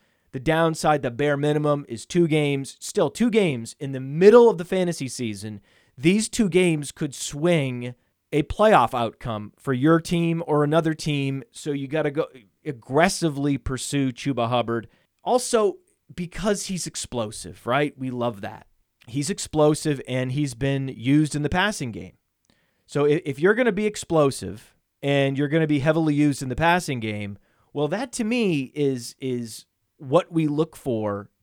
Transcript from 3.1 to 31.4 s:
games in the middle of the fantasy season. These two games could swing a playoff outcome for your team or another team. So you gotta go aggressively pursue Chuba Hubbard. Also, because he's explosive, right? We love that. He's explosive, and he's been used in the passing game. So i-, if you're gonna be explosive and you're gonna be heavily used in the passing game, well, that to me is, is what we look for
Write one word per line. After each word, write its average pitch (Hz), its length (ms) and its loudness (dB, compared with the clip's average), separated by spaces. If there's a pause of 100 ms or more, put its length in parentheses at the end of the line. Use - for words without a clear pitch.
games 160 500 0
in 135 140 -8
the 131 80 -8
middle 196 480 6
of 180 80 0
the 170 80 -6
fantasy 175 420 -2
season. 107 540 -8 (360)
These 190 300 2
two 208 220 0
games 160 420 2
could 151 240 -6
swing 135 800 -2 (380)
a 151 100 2
playoff 180 500 4
outcome 113 640 -6
for - 140 -4
your 156 300 4
team 170 440 -2
or 147 180 2
another 156 300 2
team. 139 580 -4
So - 200 -10
you 139 160 -6
gotta 147 240 -2
go 147 160 -2 (380)
aggressively 143 920 0
pursue 135 540 -4
Chuba 120 380 -4
Hubbard. 117 400 -2 (340)
Also, 220 540 0 (360)
because 196 520 -4
he's 180 200 -6
explosive, 107 800 -8
right? 143 320 0
We 131 140 -6
love 120 300 -4
that. 104 260 -14 (400)
He's 139 220 -4
explosive, 151 760 0
and 127 280 -4
he's 139 200 -2
been 135 360 -2
used 139 440 2
in 147 100 -2
the 143 60 0
passing 180 420 -2
game. 90 260 -14 (680)
So 143 200 0
i-, 147 180 4
if 135 160 -6
you're 190 160 6
gonna 240 160 2
be 208 140 -2
explosive 151 880 -2 (260)
and 139 360 2
you're 143 100 0
gonna 160 180 2
be 147 140 2
heavily 156 340 2
used 143 280 2
in 131 80 -6
the 123 80 -4
passing 165 420 0
game, 104 380 -8 (340)
well, 147 160 -2
that 220 260 -4
to 233 120 -4
me 202 500 0
is, 135 460 -2
is 123 440 -6 (320)
what 151 320 0
we 160 160 2
look 151 300 -2
for 104 540 -4 (140)